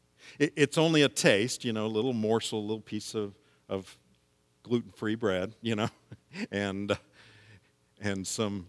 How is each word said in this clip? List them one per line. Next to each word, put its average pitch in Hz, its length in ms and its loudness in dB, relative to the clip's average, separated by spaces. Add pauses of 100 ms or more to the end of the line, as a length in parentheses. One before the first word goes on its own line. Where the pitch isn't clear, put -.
(380)
It, 147 180 2
it's 147 220 4
only 160 240 6
a 135 80 6
taste, - 540 2
you 120 100 -2
know, 107 120 -2
a - 20 0
little 110 260 0
morsel, 110 460 0
a - 20 -6
little 107 200 -4
piece - 340 -8
of, 104 180 -6 (360)
of 95 280 -8 (680)
gluten-free 110 520 -2
bread, 101 460 0
you 113 140 -2
know, 107 140 0 (300)
<laughs> - 320 -12
and, 101 460 -2 (1040)
and 98 260 -4
some 101 420 -4